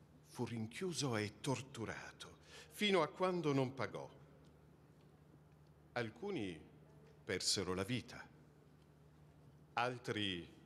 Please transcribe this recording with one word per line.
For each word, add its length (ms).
fu 180
rinchiuso 720
e 240
torturato, 1000
fino 320
a 60
quando 440
non 220
pagò. 340
Alcuni 680
persero 500
la 100
vita, 420
altri 720